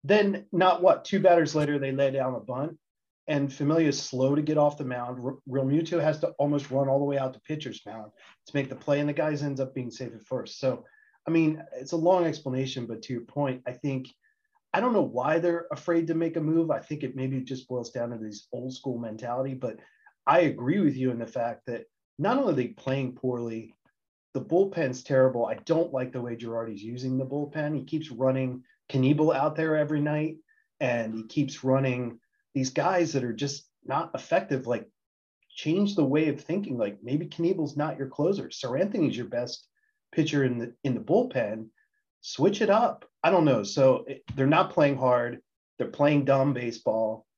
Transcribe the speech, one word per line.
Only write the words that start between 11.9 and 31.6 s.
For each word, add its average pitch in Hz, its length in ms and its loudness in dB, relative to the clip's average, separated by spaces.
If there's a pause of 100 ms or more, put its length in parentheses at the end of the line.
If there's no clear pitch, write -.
a 170 40 -2
long 175 300 4
explanation, 131 580 -4
but 110 180 -10
to 127 120 -8
your 117 80 -6
point, 131 440 -4
I 123 60 -6
think, 131 360 -6 (680)
I 185 60 2
don't 240 120 2
know 196 100 4
why 127 360 0
they're 170 320 0
afraid 165 380 0
to 165 60 -2
make 165 220 -2
a 160 40 -2
move. 160 300 0
I - 100 0
think 135 240 -8
it 123 100 -6
maybe 131 260 -4
just 127 280 -10
boils 123 220 -6
down 120 200 -6
to 113 80 -10
this 107 340 -12
old 127 220 -8
school 123 240 -8
mentality, 120 560 -6
but 120 240 -8 (480)
I 156 140 6
agree 151 400 2
with 139 160 2
you 127 160 0
in 113 80 -4
the 113 80 -6
fact 117 380 -6
that 117 180 -8 (340)
not 202 200 0
only 240 140 0
are 135 40 0
they 120 120 0
playing 131 460 -4
poorly, 117 580 -6 (640)
the 135 60 -2
bullpen's 156 640 0
terrible. 131 420 4
I 117 80 -4 (100)
don't 165 280 0
like 127 200 -4
the 127 80 -6
way 120 140 -6
Girardi's 113 480 -8
using 127 340 -6
the 131 80 -2
bullpen. 147 520 -4
He - 80 -6
keeps 156 260 -6
running 127 540 0 (260)
Knebel 147 420 4
out 151 220 0
there 156 220 0
every 147 240 0
night, 151 380 -2 (420)
and 117 340 -2
he 110 80 -8
keeps 131 400 -2